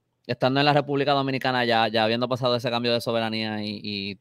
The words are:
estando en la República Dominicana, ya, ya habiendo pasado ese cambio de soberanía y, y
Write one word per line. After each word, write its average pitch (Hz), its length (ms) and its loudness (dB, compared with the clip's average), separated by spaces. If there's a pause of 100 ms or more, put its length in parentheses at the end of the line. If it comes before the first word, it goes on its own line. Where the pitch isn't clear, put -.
(280)
estando 131 340 0
en 147 40 4
la 147 80 6
República 143 380 0
Dominicana, 135 540 0
ya, 113 240 2
ya 110 160 2
habiendo 120 240 0
pasado 127 260 0
ese 120 140 -2
cambio 120 240 0
de 117 80 0
soberanía 110 600 -2
y, 104 220 -6
y 101 380 -8